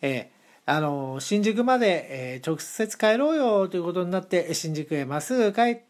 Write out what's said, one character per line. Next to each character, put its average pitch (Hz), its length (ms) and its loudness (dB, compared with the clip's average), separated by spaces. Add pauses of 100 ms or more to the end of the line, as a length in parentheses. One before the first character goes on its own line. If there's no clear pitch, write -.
え 131 280 -4
ー、 - 40 -20 (320)
あ 151 140 2
の、 139 400 -4
新 208 240 0
宿 220 220 2
ま 254 120 4
で、 190 320 2
え 127 320 -8
ー、 - 80 -6
直 156 100 0
接 - 380 -6
帰 220 200 4
ろ 294 160 2
う - 20 2
よ 214 320 2
と 185 80 -6
い 180 60 -2
う - 20 -4
こ 175 80 -4
と 180 140 0
に 175 60 -4
な 185 100 0
っ 185 40 -12
て、 202 280 0
新 156 200 -4
宿 151 220 -4
へ 143 80 0
ま 139 140 -4
っ 151 40 -4
す 254 140 -4
ぐ 220 160 4
帰 226 100 2
っ 240 180 2 (100)